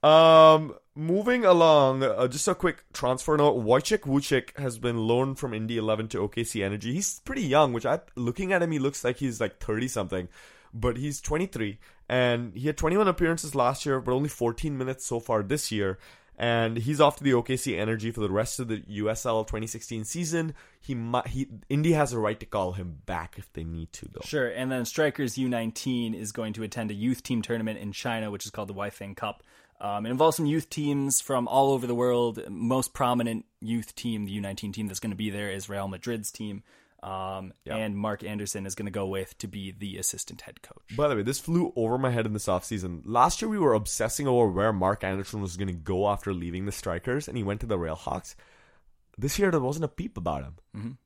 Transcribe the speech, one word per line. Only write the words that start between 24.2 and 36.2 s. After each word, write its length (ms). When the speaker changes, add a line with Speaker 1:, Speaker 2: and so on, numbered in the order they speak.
Speaker 2:
Sure, 240
and 240
then 140
Strikers 540
U 100
nineteen 640
is 180
going 220
to 80
attend 300
a 20
youth 300
team 180
tournament 380
in 120
China, 380
which 160
is 60
called 160
the 80
Weifang 420
Cup. 240
Um, 240
it 60
involves 260
some 80
youth 240
teams 500
from 280
all 240
over 160
the 80
world. 520
Most 460
prominent 520
youth 360
team, 300
the 80
U 80
nineteen 300
team 140
that's 140
gonna 160
be 160
there 180
is 180
Real 200
Madrid's 440